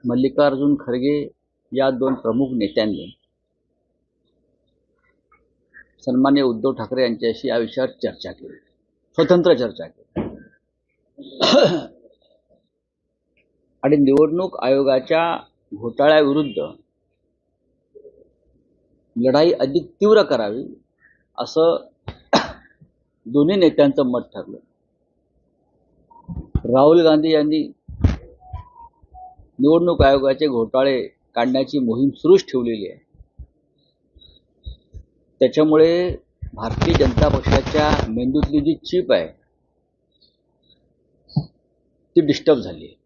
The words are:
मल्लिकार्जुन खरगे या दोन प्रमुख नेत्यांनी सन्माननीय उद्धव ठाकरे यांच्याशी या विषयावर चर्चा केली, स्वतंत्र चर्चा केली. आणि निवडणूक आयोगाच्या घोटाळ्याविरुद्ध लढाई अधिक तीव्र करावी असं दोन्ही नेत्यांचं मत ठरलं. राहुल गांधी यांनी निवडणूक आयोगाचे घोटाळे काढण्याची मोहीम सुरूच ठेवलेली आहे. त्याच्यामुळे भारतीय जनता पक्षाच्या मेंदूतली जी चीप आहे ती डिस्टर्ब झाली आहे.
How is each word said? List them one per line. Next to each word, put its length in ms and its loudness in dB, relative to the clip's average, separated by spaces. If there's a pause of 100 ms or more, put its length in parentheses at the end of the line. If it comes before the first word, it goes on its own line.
मल्लिकार्जुन 640 0
खरगे 540 -4 (440)
या 180 0
दोन 240 -2
प्रमुख 380 -2
नेत्यांनी 640 -4 (2750)
सन्माननीय 420 0
उद्धव 300 -2
ठाकरे 300 -6
यांच्याशी 460 -4
या 100 -2
विषयावर 320 -6
चर्चा 420 -10
केली, 240 -20 (580)
स्वतंत्र 400 4
चर्चा 320 -6
केली. 360 -14 (3500)
आणि 140 2
निवडणूक 680 2
आयोगाच्या 720 0 (380)
घोटाळ्याविरुद्ध 800 0 (2500)
लढाई 340 2
अधिक 400 -2 (100)
तीव्र 220 4
करावी 420 -4 (720)
असं 480 -2 (1400)
दोन्ही 300 2
नेत्यांचं 460 4
मत 180 -2
ठरलं. 360 -16 (2000)
राहुल 440 4
गांधी 300 2
यांनी 420 0 (1900)
निवडणूक 440 2
आयोगाचे 440 2
घोटाळे 600 -2
काढण्याची 720 -4
मोहीम 320 0
सुरूच 340 4
ठेवलेली 440 -6
आहे. 360 -20 (2250)
त्याच्यामुळे 760 2 (380)
भारतीय 400 -2
जनता 340 2
पक्षाच्या 800 0
मेंदूतली 520 -2
जी 140 -2
चीप 380 -2
आहे 160 0 (3000)
ती 40 6
डिस्टर्ब 380 2
झाली 260 -12
आहे. 220 -20